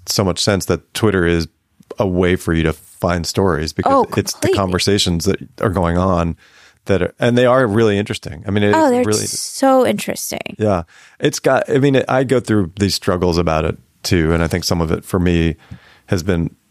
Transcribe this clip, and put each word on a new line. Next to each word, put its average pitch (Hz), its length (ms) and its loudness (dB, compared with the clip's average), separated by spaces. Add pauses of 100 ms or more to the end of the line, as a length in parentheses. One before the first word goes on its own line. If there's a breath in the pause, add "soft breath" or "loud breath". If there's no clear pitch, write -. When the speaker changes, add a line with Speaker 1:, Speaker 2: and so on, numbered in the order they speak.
Speaker 1:
so - 200 -2
much 87 140 -2
sense 101 260 -2
that - 280 -4
Twitter 95 320 0
is 85 220 0 (500)
a 110 80 0
way 90 300 2
for 87 180 -4
you 82 100 0
to 78 100 0
find 87 520 -4
stories 82 460 0
because - 220 0
Speaker 2:
Oh, 262 100 2 (140)
Speaker 1:
it's - 160 -4
the - 60 -14
Speaker 2:
completely. 370 180 0
Speaker 1:
conversations 98 640 0
that 95 160 -2 (220)
are 117 80 0
going 87 280 0
on 87 380 0 (520 soft breath)
that 95 140 0
are, - 180 -4
and 120 180 2
they 123 80 4
are 127 220 4
really 104 300 2
interesting. 98 480 -6
I 101 60 -6
mean, 104 120 2
it 104 120 4
Speaker 2:
Oh, 320 140 4
they're 247 160 0
Speaker 1:
really 107 220 -2
Speaker 2:
so - 580 0
interesting. - 760 -6
Speaker 1:
Yeah. 101 240 0 (380 loud breath)
It's 143 180 -2
got, 131 300 0
I 135 80 0
mean, 135 320 4
I 131 160 2
go 123 160 2
through 104 360 0
these 98 180 0
struggles 90 420 0
about 80 260 2
it - 140 -4 (260)
too, 82 300 2
and 85 100 2
I 82 40 0
think 85 180 -2
some 85 160 0
of 80 100 0
it 85 140 -2
for 95 160 -2
me 85 340 2 (520 loud breath)
has 92 140 -2
been 85 320 -2 (180)